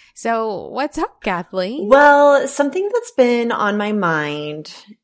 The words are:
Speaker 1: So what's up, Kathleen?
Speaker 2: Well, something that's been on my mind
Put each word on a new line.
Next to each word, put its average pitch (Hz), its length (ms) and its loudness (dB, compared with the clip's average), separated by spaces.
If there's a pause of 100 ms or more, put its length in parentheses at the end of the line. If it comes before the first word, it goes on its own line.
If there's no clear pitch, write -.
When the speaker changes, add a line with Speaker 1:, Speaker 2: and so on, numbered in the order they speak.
(120)
Speaker 1:
So 226 560 -4
what's 294 300 -6
up, 381 240 -6
Kathleen? 196 680 -6
Speaker 2:
Well, 285 600 6
something 285 440 -2
that's 466 200 -4
been 240 380 2
on 208 280 -2
my 208 140 -2
mind 151 840 -4 (280)